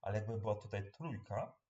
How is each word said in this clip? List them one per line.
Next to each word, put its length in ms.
ale 160
jakby 200
była 180
tutaj 360
trójka, 680